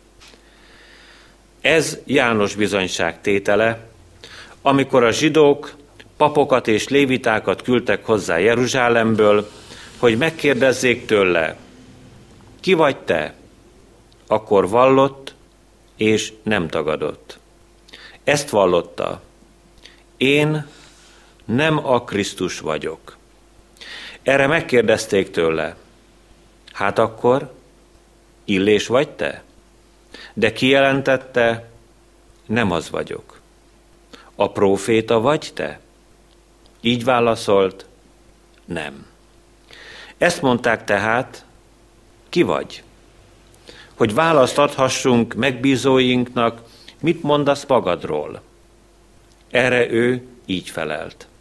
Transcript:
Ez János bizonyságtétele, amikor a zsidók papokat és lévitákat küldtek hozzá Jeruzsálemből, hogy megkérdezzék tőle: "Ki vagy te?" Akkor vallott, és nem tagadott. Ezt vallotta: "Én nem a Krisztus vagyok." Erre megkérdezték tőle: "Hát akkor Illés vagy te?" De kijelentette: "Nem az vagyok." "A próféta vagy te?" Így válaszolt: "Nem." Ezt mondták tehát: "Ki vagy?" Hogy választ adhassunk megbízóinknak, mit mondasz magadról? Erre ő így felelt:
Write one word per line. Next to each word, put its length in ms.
Ez 440
János 500
bizonyságtétele, 1300
amikor 420
a 80
zsidók 640
papokat 520
és 200
lévitákat 720
küldtek 440
hozzá 320
Jeruzsálemből, 1080
hogy 200
megkérdezzék 880
tőle: 500
"Ki 120
vagy 240
te?" 380
Akkor 420
vallott, 680
és 360
nem 260
tagadott. 720
Ezt 260
vallotta: 720
"Én 500
nem 420
a 180
Krisztus 560
vagyok." 560
Erre 240
megkérdezték 840
tőle: 460
"Hát 260
akkor 540
Illés 420
vagy 220
te?" 340
De 180
kijelentette: 1160
"Nem 240
az 200
vagyok." 500
"A 160
próféta 720
vagy 340
te?" 260
Így 240
válaszolt: 840
"Nem." 420
Ezt 240
mondták 420
tehát: 600
"Ki 140
vagy?" 400
Hogy 200
választ 440
adhassunk 760
megbízóinknak, 1300
mit 220
mondasz 460
magadról? 720
Erre 400
ő 360
így 240
felelt: 560